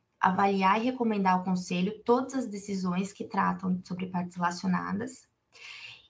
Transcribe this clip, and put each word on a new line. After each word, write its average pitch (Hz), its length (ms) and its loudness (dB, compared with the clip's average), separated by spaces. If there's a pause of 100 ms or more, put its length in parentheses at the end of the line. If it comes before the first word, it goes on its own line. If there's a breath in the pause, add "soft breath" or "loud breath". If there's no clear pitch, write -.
(220)
avaliar 196 580 4
e 226 60 0
recomendar 220 480 2
ao 185 100 0
conselho 185 640 -2
todas 262 280 2
as 247 140 -2
decisões 190 640 -4
que - 140 -10
tratam 185 580 0
sobre 185 220 -6
partes 180 320 -6
relacionadas. 180 880 -2 (840 loud breath)